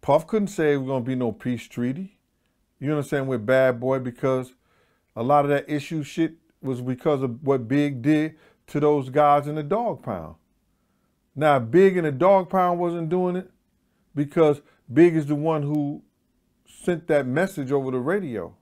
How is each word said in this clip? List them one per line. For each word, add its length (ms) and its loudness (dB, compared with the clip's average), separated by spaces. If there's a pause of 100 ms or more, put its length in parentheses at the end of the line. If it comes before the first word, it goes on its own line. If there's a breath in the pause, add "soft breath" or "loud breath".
Puff 260 2
couldn't 220 -2
say 240 0
it 60 2
was 100 -6
gonna 160 -2
be 100 -4
no 160 -2
peace 380 -8
treaty. 500 -6 (640)
You 100 -4
understand, 380 -2
with 180 -4
Bad 320 4
Boy, 220 -2
because 540 -4 (600)
a 80 -6
lot 220 4
of 60 0
that 200 -2
issue 320 -6
shit 320 -4 (260)
was 200 -6
because 420 -2
of 220 -6
what 240 0
Big 340 0
did 340 0 (320 soft breath)
to 120 -4
those 280 2
guys 380 4
in 80 -6
the 80 -6
dog 400 -4
pound. 320 -8 (1000)
Now, 260 2
Big 360 4
in 60 0
the 80 -2
dog 400 2
pound 300 0
wasn't 280 -4
doing 280 -2
it 140 -10 (680)
because 440 2 (320 soft breath)
Big 220 6
is 120 0
the 100 -2
one 260 -2
who 400 -4 (640)
sent 400 -6
that 200 2
message 440 -2
over 220 0
the 80 -2
radio. 600 -4